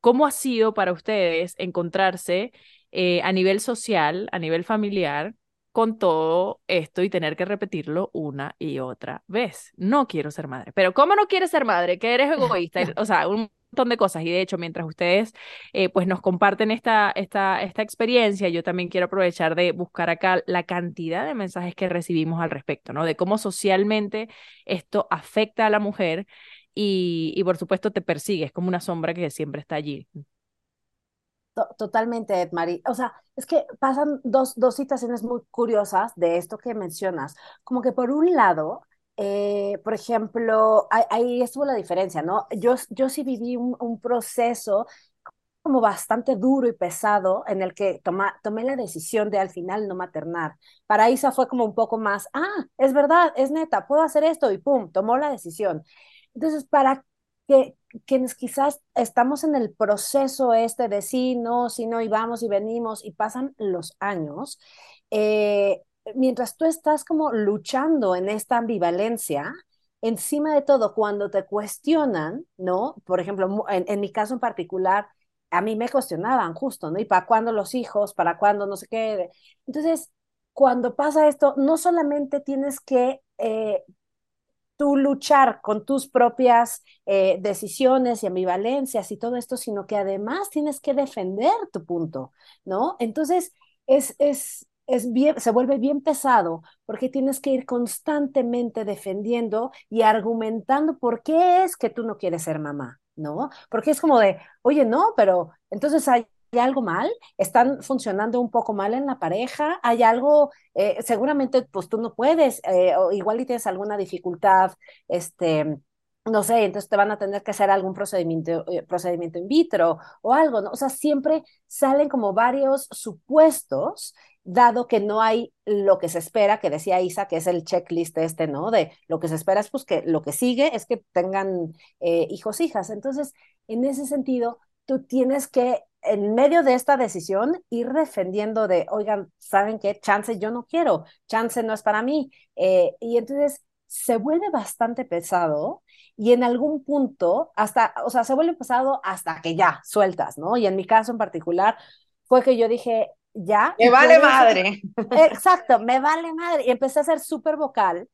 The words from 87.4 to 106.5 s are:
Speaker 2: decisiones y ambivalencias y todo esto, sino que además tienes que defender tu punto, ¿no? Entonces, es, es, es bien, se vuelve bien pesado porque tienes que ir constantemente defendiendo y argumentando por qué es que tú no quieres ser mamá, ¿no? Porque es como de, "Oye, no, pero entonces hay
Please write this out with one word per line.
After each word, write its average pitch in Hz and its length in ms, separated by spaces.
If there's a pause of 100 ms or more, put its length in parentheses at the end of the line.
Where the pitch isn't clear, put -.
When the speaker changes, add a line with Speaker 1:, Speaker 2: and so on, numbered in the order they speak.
Speaker 2:
decisiones 240 800
y 202 40
ambivalencias 196 840
y 202 60
todo 240 180
esto, 247 220
sino 202 280
que 214 120
además 208 520
tienes 294 320
que 285 120
defender 247 580 (200)
tu - 140
punto, 160 460 (340)
¿no? 208 340
Entonces, 311 540 (340)
es, 269 320
es, - 480 (200)
es 247 260
bien, 285 260
se 233 120
vuelve 254 260
bien 277 240
pesado 226 640 (220)
porque 233 240
tienes 269 300
que 277 120
ir 262 140
constantemente 240 1200
defendiendo 214 840 (180)
y 220 120
argumentando 226 960
por 233 260
qué 359 400
es 359 140
que 233 140
tú 240 120
no 214 140
quieres 170 260
ser 156 160
mamá, 143 400 (160)
¿no? 151 340 (200)
Porque 233 220
es 294 100
como 294 180
de, 196 200 (240)
"Oye, 285 220
no, 339 300
pero 185 360 (180)
entonces 285 380
hay 240 180 (340)